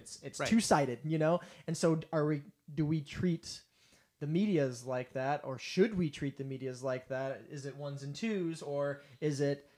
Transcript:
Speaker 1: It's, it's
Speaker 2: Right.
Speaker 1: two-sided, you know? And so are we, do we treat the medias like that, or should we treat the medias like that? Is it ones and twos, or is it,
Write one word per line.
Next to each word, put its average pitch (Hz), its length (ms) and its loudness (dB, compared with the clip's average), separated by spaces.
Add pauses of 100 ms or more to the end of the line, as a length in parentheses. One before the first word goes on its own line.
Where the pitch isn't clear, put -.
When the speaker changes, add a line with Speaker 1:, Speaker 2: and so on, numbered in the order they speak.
Speaker 1:
It's, - 220 -16
it's - 180 -10
Speaker 2:
Right. 139 80 0
Speaker 1:
two-sided, 147 560 4
you 160 140 0
know? 160 220 4 (260)
And 160 100 -2
so 160 240 4 (140)
are 151 100 4
we, 151 160 0 (340)
do 151 120 2
we 156 160 2
treat - 580 -2 (600)
the 147 60 -4
medias 147 600 2
like 127 260 -4
that, 135 320 0
or 131 140 -6
should 185 400 2
we 175 100 2
treat 139 300 -4
the 139 60 -6
medias 131 380 -8
like 131 260 -2
that? 131 420 -4
Is 139 160 -10
it 139 100 -10
ones 143 280 -8
and 143 120 -10
twos, 180 460 -2
or 143 400 -2 (180)
is 147 220 2
it, 143 360 0